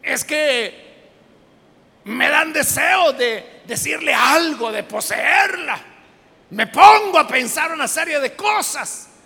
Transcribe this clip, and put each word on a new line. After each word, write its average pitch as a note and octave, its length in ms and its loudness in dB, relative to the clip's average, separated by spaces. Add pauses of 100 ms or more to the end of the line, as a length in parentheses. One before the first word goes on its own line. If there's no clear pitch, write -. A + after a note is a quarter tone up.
Es C4 220 -6
que C#4 600 -4 (1160)
me B3 240 -2
dan D#4 240 0
deseo D#4 600 0
de A#3+ 540 -6
decirle D#4 480 -4
algo, C4 560 0
de G#3 140 -6
poseerla. D#4+ 960 -2 (680)
Me G#3+ 180 -4
pongo G4+ 500 6
a C#4+ 80 4
pensar C4+ 460 -2
una D4 160 -4
serie D#4 320 -2
de C4 140 -4
cosas. G4+ 760 -4 (180)